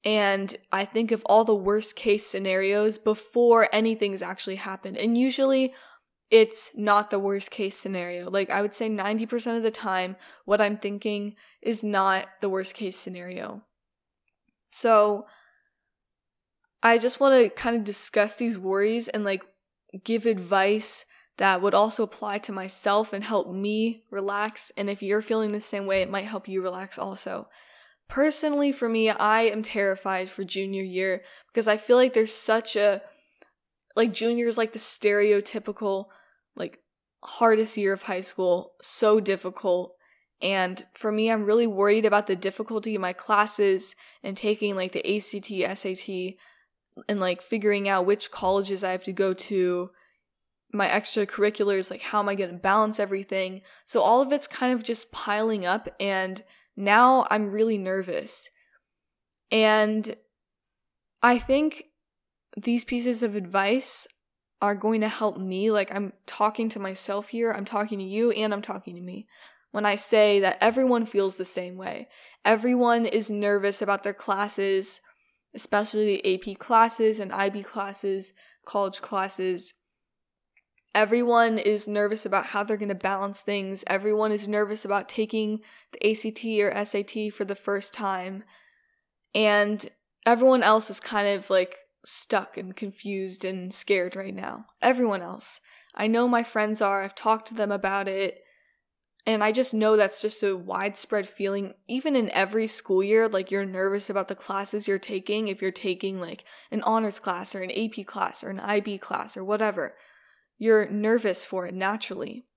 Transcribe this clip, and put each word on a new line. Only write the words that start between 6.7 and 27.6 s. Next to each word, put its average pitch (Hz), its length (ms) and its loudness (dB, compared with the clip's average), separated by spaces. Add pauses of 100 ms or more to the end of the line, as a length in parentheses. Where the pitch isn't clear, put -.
not 208 340 2
the 202 80 0
worst 196 320 -4
case 196 260 -6
scenario. 180 540 -8
Like, 196 180 0
I 196 140 0
would 208 120 -4
say 220 140 -4
ninety 214 380 -2
percent 233 300 -2
of 226 80 -2
the 220 60 2
time, 190 440 -4 (300)
what 208 160 4
I'm 208 160 2
thinking 208 580 -6 (280)
is 220 200 -2
not 190 460 2 (120)
the 208 80 0
worst 190 260 -2
case 190 220 -8
scenario. 180 680 -10 (1040)
So 214 580 4 (1500)
I 233 180 6
just 247 200 0
wanna 262 320 6
kind 233 260 -2
of 220 60 -2
discuss 208 540 -2
these 233 200 -2
worries 202 520 0
and, 214 160 -4
like, 196 180 -2 (640)
give 226 220 0
advice 196 800 0 (320)
that 190 240 4
would 196 120 2
also 220 280 4
apply 208 360 -4
to 214 140 -10
myself 196 600 -2
and 208 120 -8
help 208 280 -2
me 214 580 -2
relax. 202 680 -6
And 202 140 -2
if 202 120 -8
you're 208 200 0
feeling 220 300 0
the 208 80 -4
same 202 260 -6
way, 190 160 2
it 185 80 -2
might 196 160 -4
help 214 200 -10
you 190 160 -4
relax 185 360 -8
also. 190 500 -8 (600)